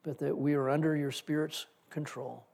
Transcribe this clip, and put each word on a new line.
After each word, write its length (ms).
but 160
that 180
we 160
are 160
under 260
your 160
Spirit's 540
control 640